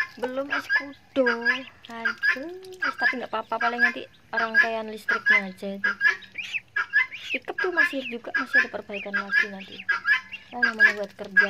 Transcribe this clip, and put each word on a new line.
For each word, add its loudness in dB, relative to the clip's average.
Belum -4
Escudo. 0
Aduh, -2
wis, -6
tapi 4
nggak -8
apa-apa, -4
paling -2
nanti 2
rangkaian 0
listriknya 2
aja -8
itu. 0
Pickup -6
tuh 2
masih 2
juga, -8
masih 2
ada -4
perbaikan -8
lagi 2
nanti. -12
Ya, -10
namanya 6
buat -6
kerja 2